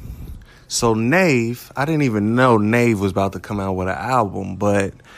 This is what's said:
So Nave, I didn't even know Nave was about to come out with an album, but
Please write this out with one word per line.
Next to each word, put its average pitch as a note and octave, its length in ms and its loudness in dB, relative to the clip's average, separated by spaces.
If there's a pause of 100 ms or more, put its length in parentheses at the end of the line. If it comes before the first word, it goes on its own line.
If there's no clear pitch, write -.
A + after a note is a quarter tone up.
(680)
So A#2 260 0
Nave, A#2+ 840 0
I C#3 80 -2
didn't D#3 160 0
even A2 340 0
know B2 220 6
Nave A2 420 2
was G2 120 0
about G2 220 -2
to F#2 60 -12
come G2+ 220 -8
out F#2+ 120 -4
with F#2 140 -4
an F#2 100 -4
album, G2 600 -2
but G2+ 360 0 (240)